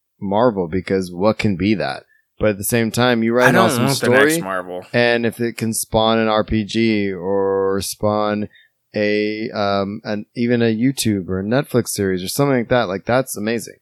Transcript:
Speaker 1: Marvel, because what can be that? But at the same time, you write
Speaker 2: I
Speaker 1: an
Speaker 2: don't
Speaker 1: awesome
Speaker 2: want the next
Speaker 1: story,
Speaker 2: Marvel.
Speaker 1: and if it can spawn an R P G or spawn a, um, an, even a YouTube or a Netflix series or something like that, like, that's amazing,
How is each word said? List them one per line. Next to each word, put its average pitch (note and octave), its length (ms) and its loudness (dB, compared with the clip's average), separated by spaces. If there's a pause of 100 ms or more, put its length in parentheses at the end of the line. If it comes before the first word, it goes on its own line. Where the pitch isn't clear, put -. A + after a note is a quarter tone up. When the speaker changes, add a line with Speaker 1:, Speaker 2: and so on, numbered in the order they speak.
(180)
Speaker 1:
Marvel, G2+ 480 2
because F2+ 460 -2
what G2 240 0
can G#2 200 0
be G2 180 2
that? C#2+ 300 -4 (340)
But G#2+ 120 2
at G2+ 80 -2
the G#2 60 -8
same A#2 260 0
time, A#2+ 320 2
you A2+ 120 2
write B2 120 4
Speaker 2:
I - 20 6
Speaker 1:
an - 80 4
Speaker 2:
don't F#3+ 100 4
Speaker 1:
awesome A#2+ 180 0
Speaker 2:
want C3+ 160 0
the A#2+ 100 0
next C3+ 240 4
Speaker 1:
story, E3 80 -2
Speaker 2:
Marvel. F#2 520 -8
Speaker 1:
and A#2+ 320 2
if A2 140 -4
it A#2 180 -4
can A2+ 160 -2
spawn A2+ 440 0
an A2 100 2
R G#2+ 160 2
P A2 200 -2
G G#2+ 480 0
or G2 720 0
spawn G#2 640 -2 (460)
a, G#2+ 560 -2
um, G2+ 540 -2
an, G#2+ 200 -6 (100)
even A#2+ 280 0
a A#2 120 2
YouTube A2 540 0
or F#2 120 -2
a F#2+ 40 -4
Netflix A#2+ 440 0
series F#2+ 360 -2
or F#2+ 40 -8
something C#3 280 0
like A#2 140 -2
that, A#2+ 180 2
like, F#2+ 160 -6
that's B2+ 320 -2
amazing, G#2+ 440 -4